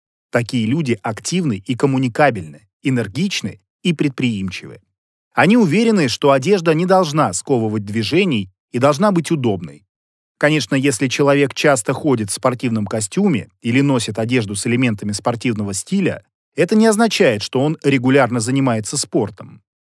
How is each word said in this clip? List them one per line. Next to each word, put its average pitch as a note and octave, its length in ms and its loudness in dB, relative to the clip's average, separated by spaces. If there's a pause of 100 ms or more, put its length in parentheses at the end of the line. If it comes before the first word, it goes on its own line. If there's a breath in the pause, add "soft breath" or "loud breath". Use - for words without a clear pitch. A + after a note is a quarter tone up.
(300)
Такие A#2 360 0
люди B2+ 340 0
активны A#2+ 640 -4
и C3 120 -4
коммуникабельны, B2+ 920 0 (160)
энергичны A#2+ 800 -4 (240)
и F3+ 80 2
предприимчивы. A2+ 880 -4 (520)
Они E3 240 4
уверены, G#3 520 2
что C#3 240 2
одежда E3 420 2
не E3+ 120 0
должна D#3 460 2
сковывать A2 520 -2
движений A2 640 -2 (220)
и B2 80 -4
должна D3 320 2
быть E3+ 180 0
удобной. G2 560 -4 (500)
Конечно, D3+ 380 0
если C#3 320 0
человек C#3+ 480 2
часто C#3+ 380 0
ходит B2 380 -2
в - 20 -6
спортивном A#2+ 520 -2
костюме A#2 640 -2 (140)
или A#2+ 180 0
носит B2+ 380 0
одежду A2+ 380 -2
с - 100 -6
элементами A#2 460 -2
спортивного G#2+ 600 -4
стиля, C3 520 -4 (320)
это F3 180 2
не A3 120 6
означает, G3+ 540 2
что - 200 -4
он D3+ 240 0
регулярно C3 560 2
занимается B2+ 560 -2
спортом. - 640 -6 (200)